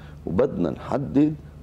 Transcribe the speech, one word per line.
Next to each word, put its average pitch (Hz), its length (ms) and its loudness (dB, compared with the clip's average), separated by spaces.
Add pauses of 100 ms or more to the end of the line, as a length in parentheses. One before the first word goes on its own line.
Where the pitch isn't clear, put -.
(260)
وبدنا 90 440 2
نحدد 143 680 2 (260)